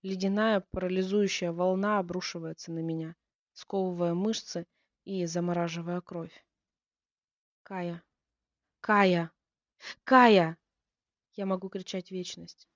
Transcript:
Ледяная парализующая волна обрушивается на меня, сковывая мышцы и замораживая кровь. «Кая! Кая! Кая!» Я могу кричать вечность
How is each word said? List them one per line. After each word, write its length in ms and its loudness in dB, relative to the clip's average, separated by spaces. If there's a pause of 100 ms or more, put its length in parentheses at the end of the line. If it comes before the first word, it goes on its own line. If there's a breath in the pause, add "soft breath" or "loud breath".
Ледяная 580 0 (100)
парализующая 800 0
волна 460 0
обрушивается 720 -8
на 60 -6
меня, 380 -6 (360)
сковывая 600 -2
мышцы 520 -4 (380)
и 220 -4
замораживая 760 -2
кровь. 460 -14 (1160)
«Кая! 400 -8 (800)
Кая! 500 4 (720 loud breath)
Кая!» 520 8 (760)
Я 100 -6
могу 240 -4
кричать 420 -10
вечность 640 -12